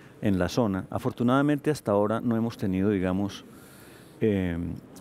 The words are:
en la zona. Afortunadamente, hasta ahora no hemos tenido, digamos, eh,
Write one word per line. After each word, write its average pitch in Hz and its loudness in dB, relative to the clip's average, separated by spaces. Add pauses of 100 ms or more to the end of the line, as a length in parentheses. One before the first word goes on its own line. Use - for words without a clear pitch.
(220)
en 101 2
la 90 2
zona. 98 0
Afortunadamente, 139 0
hasta - -4
ahora 104 2
no 117 0
hemos 113 -2
tenido, 95 0
digamos, 95 -2 (760)
eh, 95 0 (440)